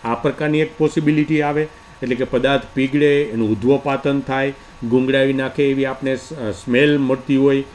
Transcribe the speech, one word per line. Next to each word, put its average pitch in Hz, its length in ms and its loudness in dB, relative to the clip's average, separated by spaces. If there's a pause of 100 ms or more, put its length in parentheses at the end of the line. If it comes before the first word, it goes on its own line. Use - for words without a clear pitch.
આ 117 120 -2
પ્રકારની 151 440 0
એક 156 180 -2
possibility 151 640 2
આવે. 147 260 0 (360)
એટલે 123 120 0
કે 127 80 -4
પદાર્થ 131 400 0 (100)
પીગળે, 143 500 2
એનું 113 280 -2
ઉદ્ધવપાતન 135 680 0
થાય, 135 340 -2 (360)
ગુંગળાવી 131 440 2
નાખે 135 380 -2
એવી 135 140 0
આપને 135 300 -4
સ-, - 180 -14
અ, 117 180 -6
સ્મેલ 135 460 2
મળતી 135 380 0
હોય 139 280 2 (120)